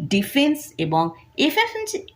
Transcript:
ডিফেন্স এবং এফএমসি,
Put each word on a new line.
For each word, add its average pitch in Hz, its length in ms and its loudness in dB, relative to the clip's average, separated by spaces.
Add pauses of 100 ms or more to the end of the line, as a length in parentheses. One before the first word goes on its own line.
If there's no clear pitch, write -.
(140)
ডিফেন্স 285 440 2 (260)
এবং 160 200 2 (420)
এফএমসি, 440 520 -2 (180)